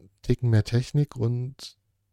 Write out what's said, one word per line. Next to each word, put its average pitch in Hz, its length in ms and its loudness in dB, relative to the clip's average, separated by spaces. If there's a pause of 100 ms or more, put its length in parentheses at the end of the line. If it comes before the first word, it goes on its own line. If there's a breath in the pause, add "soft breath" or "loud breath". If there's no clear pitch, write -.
(220)
Ticken 123 280 0
mehr 110 140 4
Technik 123 520 0
und 123 600 -6 (360)